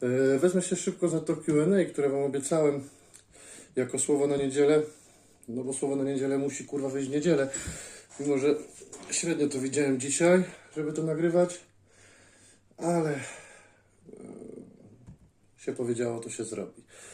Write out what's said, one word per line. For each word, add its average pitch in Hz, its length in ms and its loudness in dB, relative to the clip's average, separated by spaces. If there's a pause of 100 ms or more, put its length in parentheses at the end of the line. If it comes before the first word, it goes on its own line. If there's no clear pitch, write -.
E, 131 380 4
wezmę 180 220 4
się 180 140 -2
szybko 175 340 -2
za 156 120 0
to 160 160 -2
Q 151 240 2
and 180 120 4
A, 180 120 4
które 143 240 0
wam 139 120 0
obiecałem 143 680 0 (880)
jako 127 240 -2
słowo 143 280 2
na 143 100 2
niedzielę. 143 460 4 (640)
No 123 160 -6
bo 135 100 -4
słowo 139 220 -2
na 135 80 0
niedzielę 135 340 0
musi, 139 280 -4
kurwa, 135 240 -4
wyjść 135 200 -4
w - 20 -6
niedzielę. 143 380 2 (720)
Mimo 139 180 0
że 147 180 2 (560)
średnio 147 360 0
to 135 120 -4
widziałem 135 400 0
dzisiaj, 170 440 4 (320)
żeby 151 180 -4
to 156 100 -4
nagrywać, 165 560 2 (1160)
ale, 165 360 2
e, 131 80 -4 (2250)
się - 160 -6
powiedziało, 117 460 -2
to 117 100 -10
się 110 140 -8
zrobi. 101 400 -10 (300)